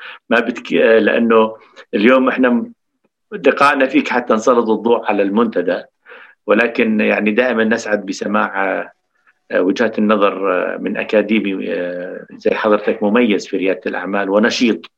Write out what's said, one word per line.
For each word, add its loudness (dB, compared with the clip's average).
ما 2
بتك-، -6
آه، 4
لأنه 2
اليوم 4
إحنا 0
م-، -2
دققنا 2
فيك 0
حتى -2
نسلط 2
الضوء 0
على 0
المنتدى، -2
ولكن 2
يعني 0
دائمًا 0
نسعد -2
بسماع، -4
آه، 0
وجهات 0
النظر، 0
آه، -4
من -6
أكاديمي، 0
آه، -8
زي -2
حضرتك 0
مميز 2
في -6
ريادة -2
الأعمال -4
ونشيط، 0